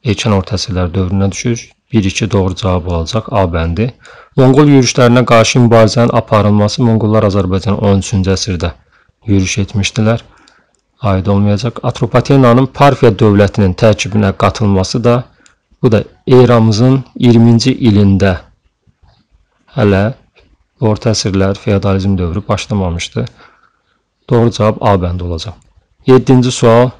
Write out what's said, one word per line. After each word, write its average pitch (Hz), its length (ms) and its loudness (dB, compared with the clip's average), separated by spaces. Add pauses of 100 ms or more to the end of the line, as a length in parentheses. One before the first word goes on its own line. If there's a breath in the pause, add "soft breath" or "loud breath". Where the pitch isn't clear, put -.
erkən 104 360 0
orta 95 160 -8
əsrlər 90 380 -6
dövrünə 95 380 -2
düşür. - 360 -8 (240)
Bir 107 120 0
iki 95 260 -4
doğru 92 240 -2
cavab 90 320 -4
olacaq 85 440 -6
A 101 140 0
bəndi. 85 480 -4 (440 loud breath)
Monqol 135 360 4
yürüşlərinə 123 520 2
qarşı 113 340 2
mübarizənin 117 580 2
aparılması 104 680 0
Monqollar 110 460 0
Azərbaycana 95 480 -2
on 101 220 0
üçüncü 95 340 -2
əsrdə 90 400 -4 (540)
yürüş 98 320 -2
etmişdilər. 107 640 -4 (840 soft breath)
Aid 95 240 -2
olmayacaq. 104 560 -2
Atropatenanın 127 840 2
Parfiya 127 460 2
dövlətinin 101 600 2
tərkibinə 104 640 0
qatılması 101 680 -2
da, 120 200 0 (580 soft breath)
bu 120 100 2
da 104 100 0 (240)
eramızın 123 800 4 (100)
iyirminci 117 580 2
ilində, 98 640 2 (1400)
hələ 104 380 0 (680)
orta 107 340 -2
əsrlər, 98 440 -2
feodalizm 98 600 -2
dövrü 90 300 -4
başlamamışdı. 98 760 -6 (1040 soft breath)
Doğru 117 200 2
cavab 107 300 -2
A 104 140 0
bəndi 90 280 -4
olacaq. 87 320 -10 (520)
Yeddinci 127 440 4
sual. 120 500 2